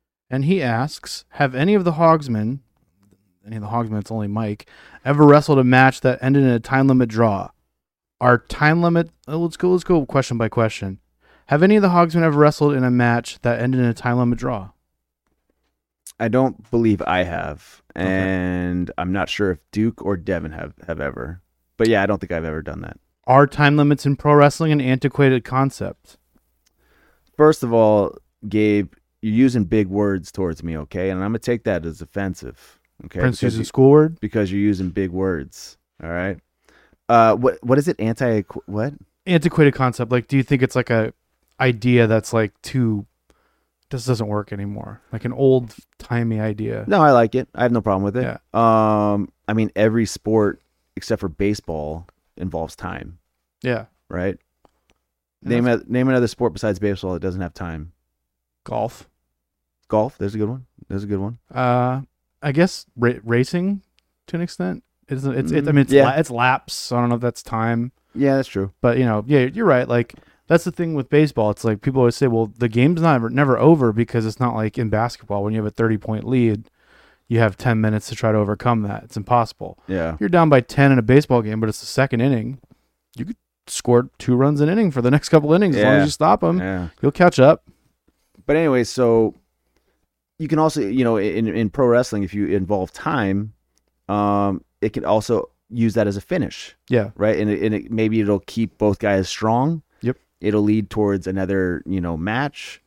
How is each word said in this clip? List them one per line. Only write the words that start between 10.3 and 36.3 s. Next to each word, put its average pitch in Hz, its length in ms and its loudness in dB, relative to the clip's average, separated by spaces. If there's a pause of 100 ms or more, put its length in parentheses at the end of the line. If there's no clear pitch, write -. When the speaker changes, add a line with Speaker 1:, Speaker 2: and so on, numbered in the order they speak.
Speaker 1:
by 113 100 0
question. 107 520 -4 (480)
Have 151 160 2
any 202 120 6
of 214 60 4
the 196 80 4
Hogsmen 175 320 4
ever 156 180 2
wrestled 147 360 4
in 131 80 0
a 123 80 2
match 120 500 0
that 120 180 0
ended 127 220 0
in 123 60 2
a 117 80 0
time 123 240 -2
limit 120 200 0
draw? 110 300 -6 (1500)
Speaker 2:
I 117 80 -2
don't 123 420 -2
believe 117 320 2
I 92 220 0
have. 85 580 -10 (160)
Speaker 1:
Okay. 92 100 -2
Speaker 2:
And 90 920 -2
I'm 90 120 -4
not 95 160 -4
sure 101 240 -2
if 85 80 -8 (120)
Duke 110 340 -2
or 98 120 -2
Devin 85 340 -6
have, 78 240 -14 (120)
have 78 140 -8
ever. 71 400 -10 (360)
But 113 100 2
yeah, 107 160 2
I - 20 0
don't 101 140 -2
think 90 120 -12
I've 82 140 -4
ever 78 160 -8
done 78 200 -12
that. 80 160 -16 (280)
Speaker 1:
Are 135 220 6
time 147 280 2
limits 147 300 2
in 143 100 2
pro 147 200 2
wrestling 147 360 4
an 147 100 2
antiquated 127 600 0
concept? 127 760 -6 (1160)
Speaker 2:
First 156 280 4
of 117 100 -2
all, 107 420 4 (320)
Gabe, 104 460 0 (300)
you're 110 100 -2
using 120 300 4
big 101 240 0
words 98 440 -2
towards 87 320 -6
me, 82 140 -8
okay? 90 320 -6
And 92 140 -4
I'm 101 60 -4
gonna 113 100 -4
take 120 240 -4
that 87 240 -4
as 80 140 -12
offensive, 90 800 -10 (260)
okay? - 140 -10
Speaker 1:
Prince 123 200 0
Speaker 2:
Because 117 140 -2
Speaker 1:
using 110 80 -4
Speaker 2:
you, 113 40 -8
Speaker 1:
school 135 240 4
word? 151 300 4
Speaker 2:
because 104 320 -2
you're 101 100 -2
using 95 280 0
big 92 200 -4
words, 87 680 -6 (260)
all 80 60 -10
right? 90 280 -6 (720)